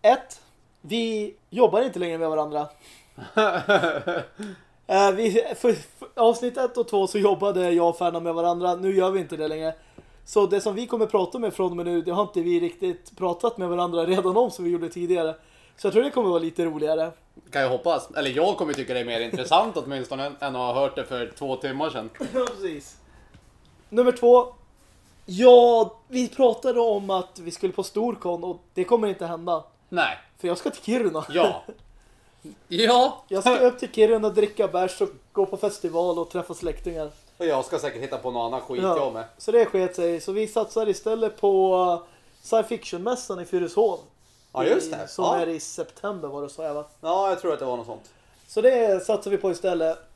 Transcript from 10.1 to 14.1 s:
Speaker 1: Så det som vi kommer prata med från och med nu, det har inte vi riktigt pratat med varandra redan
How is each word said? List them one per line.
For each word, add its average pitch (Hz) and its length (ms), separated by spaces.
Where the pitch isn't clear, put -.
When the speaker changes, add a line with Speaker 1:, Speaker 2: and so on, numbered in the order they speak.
Speaker 1:
Så 202 220
det 196 140
som 202 140
vi 233 120
kommer 220 180
prata 196 340
med 214 140
från 185 180
och 170 60
med 170 80
nu, 170 160
det 170 100
har 185 120
inte 202 180
vi 170 180
riktigt 175 580
pratat 185 400
med 180 120
varandra 175 360
redan 185 320